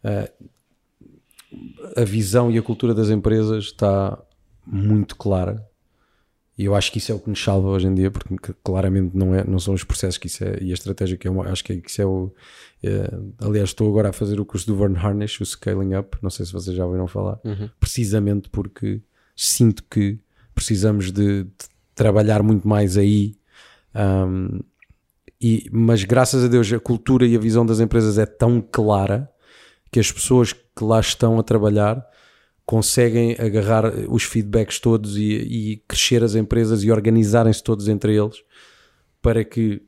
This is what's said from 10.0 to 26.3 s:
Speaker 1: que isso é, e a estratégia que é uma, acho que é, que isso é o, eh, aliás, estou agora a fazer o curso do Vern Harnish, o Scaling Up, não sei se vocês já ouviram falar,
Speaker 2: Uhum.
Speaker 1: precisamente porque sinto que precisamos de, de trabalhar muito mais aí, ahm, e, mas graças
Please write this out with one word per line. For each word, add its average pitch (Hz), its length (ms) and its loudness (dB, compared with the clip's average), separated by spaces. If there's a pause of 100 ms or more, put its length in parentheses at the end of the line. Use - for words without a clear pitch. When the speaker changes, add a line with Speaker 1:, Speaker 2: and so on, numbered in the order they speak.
Speaker 1:
que - 80 -12
isso - 160 -10
é, 95 180 -4
e 92 80 -6
a 90 40 -2
estratégia 92 440 -6
que - 100 -8
é 92 40 -2
uma, 92 180 -2
acho 95 140 -6
que 98 100 -8
é, 92 40 -4
que - 120 -12
isso - 120 -8
é 98 40 2
o, 95 260 -2 (520)
eh, 101 280 -2 (280)
aliás, 104 300 0
estou 107 200 0
agora 101 200 2
a 95 40 -6
fazer 104 260 -4
o 101 60 -4
curso 90 220 -6
do 107 80 0
Vern 98 200 0
Harnish, 104 460 -4
o 92 40 -4
Scaling 95 500 -4
Up, 95 260 -6
não 95 80 -4
sei - 160 -8
se 87 80 -14
vocês 92 240 -8
já 92 80 -2
ouviram 90 220 -4
falar, 98 360 -6
Speaker 2:
Uhum. 104 240 -8 (120)
Speaker 1:
precisamente 104 680 -2
porque 101 520 -6 (340)
sinto - 540 2
que 104 300 -2 (340)
precisamos 101 580 0
de, 101 320 0
de 95 80 -12 (440)
trabalhar 107 480 2
muito 107 240 2
mais 104 300 2
aí, 104 380 2 (600)
ahm, 95 640 -2 (840)
e, 113 300 2
mas 113 320 4
graças 123 400 2